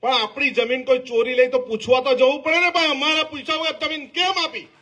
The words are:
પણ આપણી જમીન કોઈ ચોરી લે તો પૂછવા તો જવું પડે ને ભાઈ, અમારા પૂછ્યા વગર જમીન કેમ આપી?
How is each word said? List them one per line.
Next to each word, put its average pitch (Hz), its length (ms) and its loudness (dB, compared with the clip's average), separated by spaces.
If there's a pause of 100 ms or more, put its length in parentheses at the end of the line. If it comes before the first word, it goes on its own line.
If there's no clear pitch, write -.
પણ 254 120 0
આપણી 247 380 0
જમીન 247 340 0
કોઈ 254 140 4
ચોરી 240 360 -2
લે 254 120 6
તો 254 120 0
પૂછવા 233 420 0
તો 262 140 2
જવું 269 280 2
પડે 320 180 0
ને 349 100 2
ભાઈ, 330 200 2
અમારા 302 320 0
પૂછ્યા 311 340 -6
વગર 311 300 -4
જમીન 302 200 -6
કેમ 359 380 -2
આપી? 254 240 -10 (140)